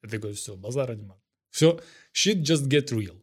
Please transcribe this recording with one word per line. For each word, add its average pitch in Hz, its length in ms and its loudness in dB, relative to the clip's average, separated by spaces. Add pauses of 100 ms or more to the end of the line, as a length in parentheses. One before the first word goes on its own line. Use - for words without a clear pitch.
я 107 60 -18
такой, 107 240 -6
«Всё, 104 220 -12
базара 120 400 -4
нема. 101 200 -16 (360)
Всё, 170 280 4 (340)
shit 190 300 2
just 143 240 2
get 139 240 2
real». 110 320 -4